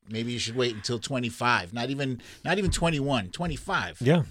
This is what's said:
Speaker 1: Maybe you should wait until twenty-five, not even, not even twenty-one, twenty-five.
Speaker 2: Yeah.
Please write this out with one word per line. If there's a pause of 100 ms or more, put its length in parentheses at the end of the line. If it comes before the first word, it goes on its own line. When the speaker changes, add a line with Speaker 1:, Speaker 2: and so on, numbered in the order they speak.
(100)
Speaker 1:
Maybe
you
should
wait
until
twenty-five,
not
even, (240)
not
even
twenty-one,
twenty-five.
Speaker 2:
Yeah.